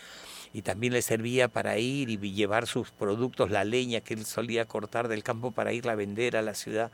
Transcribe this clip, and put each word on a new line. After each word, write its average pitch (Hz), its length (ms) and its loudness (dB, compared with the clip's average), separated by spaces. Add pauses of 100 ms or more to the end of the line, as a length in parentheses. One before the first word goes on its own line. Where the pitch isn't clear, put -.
(540)
Y 110 80 -6
también 110 320 0
le 120 80 4
servía 120 460 2
para 104 280 0
ir 127 320 0
y 101 240 -2
llevar 104 340 2
sus - 240 -2
productos, 113 600 0
la 101 140 2
leña 120 360 0
que - 140 -6
él 110 100 -6
solía 113 400 0
cortar 113 440 -2
del 107 140 -2
campo 120 280 -2
para 107 240 0
irla 120 180 -2
a 110 40 0
vender 107 380 0
a 110 60 4
la 107 140 -2
ciudad. 113 400 -2